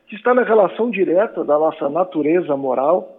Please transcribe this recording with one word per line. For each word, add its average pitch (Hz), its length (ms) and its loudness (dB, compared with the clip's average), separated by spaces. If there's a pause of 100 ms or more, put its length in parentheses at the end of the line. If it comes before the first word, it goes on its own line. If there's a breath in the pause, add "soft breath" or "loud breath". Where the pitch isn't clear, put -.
que 214 80 -16
está 247 180 0
na 247 100 4
relação 214 480 2
direta 185 540 0
da 147 120 2
nossa 151 300 0
natureza 156 680 -2
moral, 139 600 -2